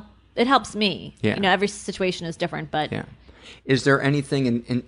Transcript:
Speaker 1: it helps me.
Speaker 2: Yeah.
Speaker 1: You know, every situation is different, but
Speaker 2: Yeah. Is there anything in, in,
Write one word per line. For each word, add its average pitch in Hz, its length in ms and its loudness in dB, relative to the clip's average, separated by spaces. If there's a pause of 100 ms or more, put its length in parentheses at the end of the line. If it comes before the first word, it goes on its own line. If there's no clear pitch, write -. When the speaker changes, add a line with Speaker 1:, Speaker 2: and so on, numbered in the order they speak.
(360)
Speaker 1:
it 240 100 4
helps 247 280 2
me. 185 460 -2
Speaker 2:
Yeah. 104 140 2
Speaker 1:
You 185 60 -2
know, 196 100 2
every 190 180 2
situation 185 580 -6
is 165 100 -8
different, 156 340 -6
but 151 220 -2
Speaker 2:
Yeah. - 100 -4 (600)
Is 131 200 2
there 139 180 4
anything 139 440 0
in, 117 180 0
in, 120 240 -2